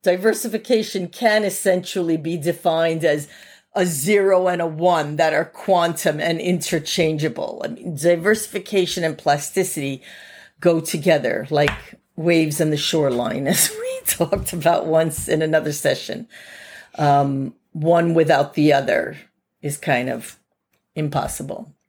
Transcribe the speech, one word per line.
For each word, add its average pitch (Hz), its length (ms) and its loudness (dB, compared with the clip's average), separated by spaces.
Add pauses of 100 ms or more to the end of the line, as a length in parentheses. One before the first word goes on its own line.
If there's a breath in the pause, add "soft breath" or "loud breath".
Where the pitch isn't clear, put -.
diversification 214 1040 0
can 214 360 2
essentially 185 720 0
be 165 200 -4
defined 165 680 0
as 151 220 0 (460 loud breath)
a 185 120 2
zero 185 600 2
and 180 140 0
a 170 60 -2
one 156 500 0
that 160 160 2
are 156 120 0
quantum 170 760 0
and 170 220 0
interchangeable. 160 1200 -2
I - 60 -6
mean, 180 260 -10
diversification 180 1080 0
and 156 140 -2
plasticity 147 840 -2 (580 loud breath)
go 170 200 4
together 156 720 0
like 147 200 2 (440)
waves 160 440 0
and 156 140 2
the 151 40 -2
shoreline, 135 720 -2
<laughs> - 0 -
as - 220 2
we 480 360 -10
talked - 460 -2
about 170 360 0
once 160 420 0
in 156 120 0
another 156 300 0
session. - 560 -4 (720 loud breath)
Um, 143 560 2 (180)
one 170 420 2
without 143 420 2
the 151 180 4
other 139 440 0 (440)
is 147 160 -6
kind 127 320 -2
of 123 280 -8 (580)
impossible. 151 760 -6 (160)